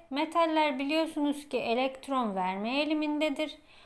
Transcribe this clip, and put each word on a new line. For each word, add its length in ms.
metaller 680
biliyorsunuz 680
ki 100
elektron 760
verme 420
eğilimindedir. 840